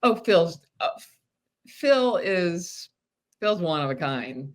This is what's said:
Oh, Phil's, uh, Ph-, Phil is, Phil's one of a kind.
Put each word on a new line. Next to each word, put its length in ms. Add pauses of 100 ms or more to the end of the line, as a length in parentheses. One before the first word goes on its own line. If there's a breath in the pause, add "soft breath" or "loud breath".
Oh, 140
Phil's, 420 (220)
uh, 160
Ph-, 760
Phil 440
is, 720 (500)
Phil's 200
one 220
of 80
a 40
kind. 600